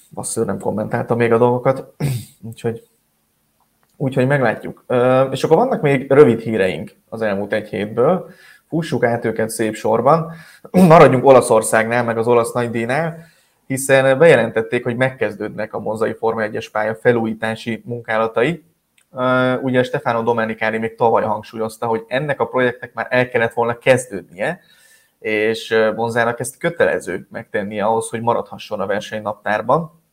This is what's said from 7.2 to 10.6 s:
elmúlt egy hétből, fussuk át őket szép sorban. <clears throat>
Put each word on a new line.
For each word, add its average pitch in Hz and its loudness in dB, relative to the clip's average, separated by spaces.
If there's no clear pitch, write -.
elmúlt 101 -2
egy 104 -4
hétből, 120 -2
fussuk 151 -4
át 117 -2
őket 110 -2
szép 110 -4
sorban. 117 0
<clears throat> - -20